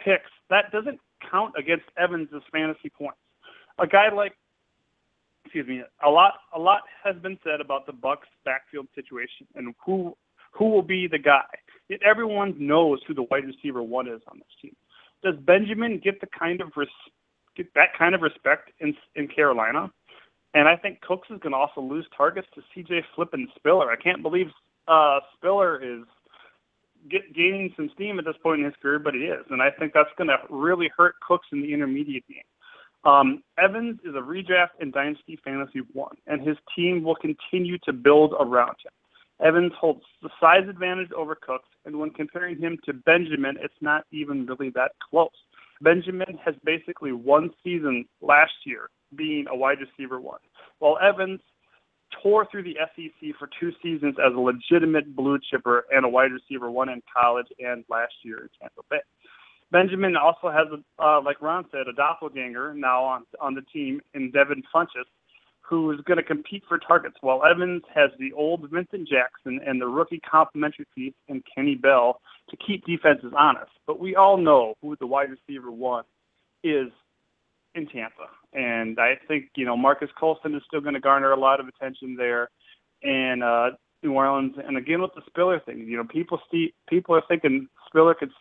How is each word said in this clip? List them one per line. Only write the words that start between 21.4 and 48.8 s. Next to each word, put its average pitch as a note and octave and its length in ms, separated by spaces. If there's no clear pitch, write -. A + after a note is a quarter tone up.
gonna C#3+ 140
also C#3+ 240
lose C#3+ 260
targets F3 400
to C#3 60
C F#3 80
J E3+ 180
Flippin' D3+ 400
Spiller. D#3 340
I A2+ 60
can't F3+ 260
believe, E3 260
uh, D3+ 340
Spiller F3 440
is A#2+ 220
get, F3+ 240
gaining F#3 440
some D3+ 180
steam G3 240
at D#3+ 60
this D#3+ 180
point D#3+ 160
in C#3+ 60
his C#3+ 160
career, C#3+ 180
but D3 140
he B2 80
is. E3 280
And B2+ 120
I C3+ 100
think D3+ 220
that's D3+ 240
gonna D3+ 220
really E3 480
hurt F3 180
Cooks F3 280
in C#3+ 80
the D3 120
intermediate C#3+ 540
game. - 160
Um, C#3+ 380
Evans A3 460
is E3 100
a C3+ 80
redraft F3 600
in C#3+ 100
Dynasty D3 500
Fantasy C3+ 380
one, C3+ 240
and D3 180
his D3+ 120
team F3 260
will D#3+ 140
continue F3 720
to D3 80
build D3 440
around B2 460
him. - 80
Evans E3 360
holds D#3 240
the D#3 80
size F3+ 300
advantage F#3 480
over D#3 160
Cooks, - 360
and D3+ 120
when D3+ 120
comparing D#3+ 500
him E3 240
to D#3+ 100
Benjamin, D3 640
it's - 200
not D3+ 320
even C#3+ 340
really C3 260
that B2+ 200
close. D#3+ 200
Benjamin F3+ 640
has D#3+ 100
basically D#3+ 480
one C#3+ 380
season D3 420
last D3 320
year A2+ 240